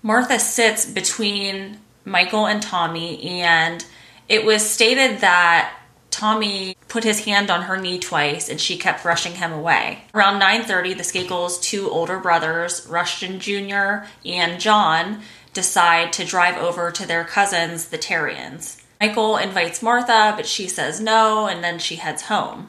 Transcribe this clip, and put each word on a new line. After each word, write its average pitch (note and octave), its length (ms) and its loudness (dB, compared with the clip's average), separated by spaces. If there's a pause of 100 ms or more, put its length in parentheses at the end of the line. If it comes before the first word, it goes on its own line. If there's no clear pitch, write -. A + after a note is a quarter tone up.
Martha A#3+ 380 2
sits G#3+ 460 2
between G3 920 -4 (260)
Michael G3 420 2
and G#3 160 0
Tommy, E3+ 760 -4
and E3 440 2 (440)
it G#3+ 160 2
was G#3+ 240 4
stated A#3+ 520 2
that F3 540 4 (360)
Tommy G#3 680 -2 (100)
put A3+ 180 -4
his G#3 200 0
hand G3+ 260 2
on F3+ 120 2
her F#3 140 -4
knee F3+ 220 -4
twice D3 500 -2
and D#3 120 -8
she - 180 -4
kept - 240 0
brushing E3+ 320 -2
him E3+ 180 -4
away. D3+ 520 0 (100)
Around G3+ 240 4
nine G3+ 240 4
thirty, F#3 320 -2
the F#3 80 -10
Skakels' F3+ 580 -4
two G3 300 -4
older E3+ 280 -2
brothers, E3+ 680 0
Rushton F3+ 520 -4
Junior G3+ 680 -2 (180)
and F3+ 360 -2
John, G3+ 600 2 (320)
decide E3+ 640 4
to F#3 100 -6
drive F3 320 2
over F3 360 -2
to F#3 140 -8
their E3+ 180 -2
cousins, E3+ 640 0
the D#3+ 100 -8
Terrians. C#3 840 -6 (200)
Michael G#3+ 360 2
invites F#3 460 -2
Martha, A#3 520 4
but G#3 120 -6
she G3+ 200 -4
says D#3 340 -4
no, A3 460 2
and F3 160 -4
then E3+ 160 -4
she E3 180 -6
heads D#3+ 260 -8
home. - 460 -4